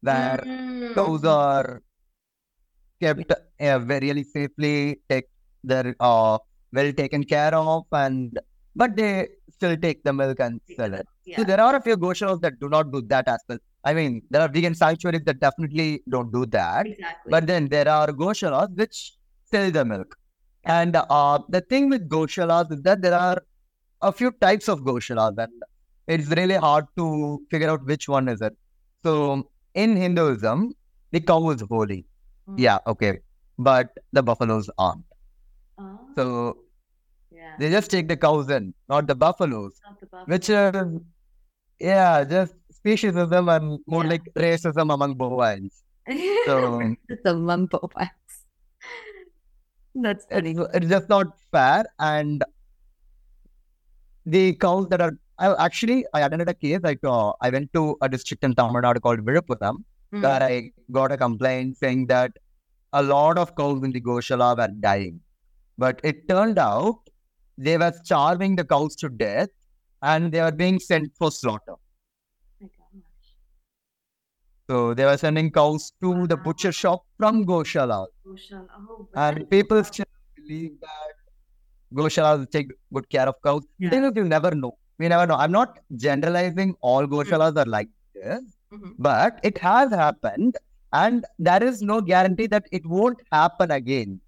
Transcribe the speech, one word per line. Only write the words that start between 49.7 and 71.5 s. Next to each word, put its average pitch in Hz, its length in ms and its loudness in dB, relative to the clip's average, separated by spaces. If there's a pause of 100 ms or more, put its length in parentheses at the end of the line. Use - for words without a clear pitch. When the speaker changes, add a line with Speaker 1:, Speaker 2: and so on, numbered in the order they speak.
Speaker 2:
That's 214 320 -4
funny. 165 240 -2
Speaker 1:
it's, 165 80 -4 (160)
it's 175 120 2
just 180 220 2
not 196 180 4 (240)
fair. 156 340 4 (140)
And 151 440 -2 (1800)
the 185 300 4
cows 185 340 0
that 180 120 2
are, 165 120 0 (260)
I, 180 260 2
actually, 233 480 0
I 151 80 2
attended 156 280 0
a 175 40 -2
case, 156 300 -2
like, 147 200 -2
uh, 117 280 0 (100)
I 127 80 2
went 135 240 -4
to 156 280 0
a 135 80 0
district - 340 -8
in 131 120 0
Tamil 120 260 0
Nadu 120 200 2
called 120 240 2
Vizhupuram, 131 580 -2 (300)
Speaker 2:
Mm. 202 100 -6
Speaker 1:
where 135 180 2
I 123 300 -2 (180)
got 135 220 0
a 139 60 -4
complaint 127 580 -2
saying 131 320 -2
that 127 240 2 (600)
a 143 100 2
lot 143 340 4
of 170 200 -2
cows 143 260 -2
in 135 80 -2
the 127 80 -4
Goshala 120 580 0
were 113 120 0 (100)
dying. 98 400 -2 (580)
But 127 240 0
it 151 280 -4
turned 196 280 2
out 143 420 0 (580)
they 151 200 0
were 170 140 2 (140)
starving 175 500 2
the 175 80 -2
cows 147 380 0
to 156 80 -6
death 117 400 -2 (520)
and 160 300 0
they 160 80 0
were 165 140 0
being 180 260 0
sent 160 380 -2
for 160 120 0
slaughter. 110 440 -6 (880)